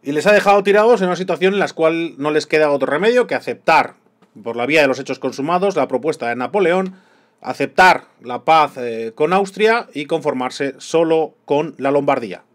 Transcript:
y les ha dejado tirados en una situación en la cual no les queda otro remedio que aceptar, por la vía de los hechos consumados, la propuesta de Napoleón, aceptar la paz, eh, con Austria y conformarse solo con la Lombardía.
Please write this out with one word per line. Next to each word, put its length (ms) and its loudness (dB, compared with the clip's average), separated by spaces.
y 120 -8
les 140 0
ha 40 4
dejado 320 4
tirados 380 4
en 60 0
una 100 -2
situación 380 -2
en 40 0
la 80 0
cual 500 -2
no 140 -2
les 160 0
queda 240 2
otro 180 0
remedio 380 0
que 80 -4
aceptar, 600 0
por 140 -8
la 100 -4
vía 160 2
de 60 4
los 100 0
hechos 220 -8
consumados, 560 -2
la 140 0
propuesta 400 -4
de 80 -4
Napoleón, 580 -2
aceptar 640 2
la 240 -10
paz, 320 2
eh, 360 -8
con 200 0
Austria 600 0
y 120 -8
conformarse 720 -4
solo 560 0
con 340 -2
la 140 -2
Lombardía. 520 -2